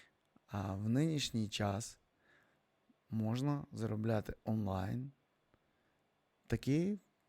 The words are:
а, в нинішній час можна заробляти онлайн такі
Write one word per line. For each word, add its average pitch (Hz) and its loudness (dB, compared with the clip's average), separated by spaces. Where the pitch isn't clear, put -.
а, 98 -4
в 104 -2
нинішній 131 2
час 101 -2
можна 123 0
заробляти 110 0
онлайн 110 0
такі 165 2